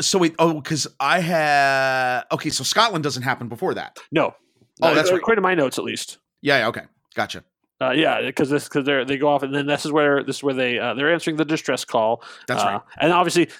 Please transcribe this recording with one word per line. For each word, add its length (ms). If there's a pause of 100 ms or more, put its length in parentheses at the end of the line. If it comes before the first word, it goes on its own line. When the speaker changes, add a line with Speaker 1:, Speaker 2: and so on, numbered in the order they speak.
Speaker 1:
so 160
wait, 200
oh, 220
'cause 260 (120)
I 200
had, 1120
okay, 180
so 140
Scotland 400
doesn't 200
happen 240
before 280
that. 240 (120)
Speaker 2:
No. 220 (480)
Speaker 1:
Oh, 80
Speaker 2:
Uh, 40
Speaker 1:
that's 180
right. 80
Speaker 2:
according 220
to 60
my 80
notes, 220
at 60
least. 340 (240)
Speaker 1:
Yeah, 180
yeah, 80
okay. 160 (320)
Gotcha. 280 (360)
Speaker 2:
Uh, 120
yeah, 400
'cause 180
this, 200
'cause 160
they're, 200
they 120
go 100
off, 160
and 120
then 100
this 200
is 60
where, 320
this 140
is 60
where 100
they, 240
uh, 160
they're 180
answering 240
the 100
distress 380
call. 400 (240)
Speaker 1:
That's 160
Speaker 2:
Uh, 100
Speaker 1:
right. 80 (180)
Speaker 2:
and 120
obviously, 380 (100)